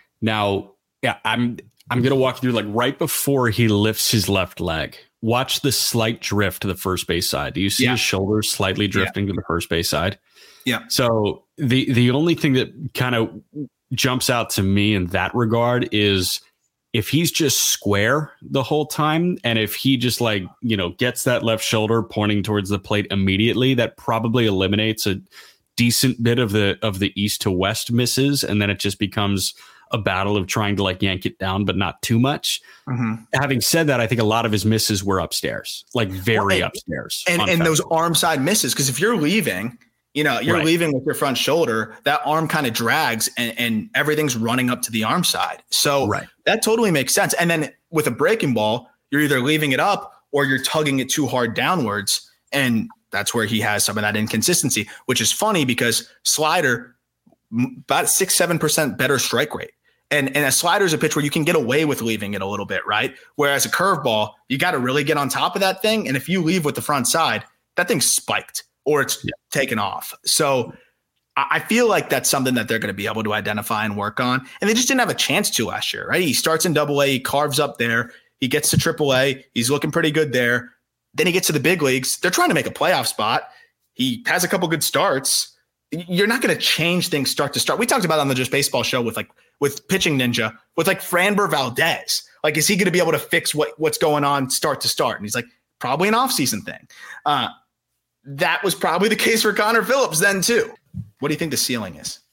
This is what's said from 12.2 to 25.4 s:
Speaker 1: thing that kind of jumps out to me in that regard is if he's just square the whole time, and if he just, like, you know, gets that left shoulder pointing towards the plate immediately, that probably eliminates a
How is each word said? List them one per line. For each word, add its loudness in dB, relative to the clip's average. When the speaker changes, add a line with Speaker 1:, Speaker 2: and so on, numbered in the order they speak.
Speaker 1:
thing 2
that 0
kind 0
of 0
jumps 0
out 0
to 0
me 4
in 0
that 0
regard 2
is 2
if -2
he's 2
just 0
square 0
the -2
whole 0
time, 2
and 2
if 0
he 2
just, 0
like, 0
you 0
know, -2
gets -4
that 2
left 0
shoulder 2
pointing 0
towards -2
the 0
plate -2
immediately, 2
that 0
probably 0
eliminates 0
a -2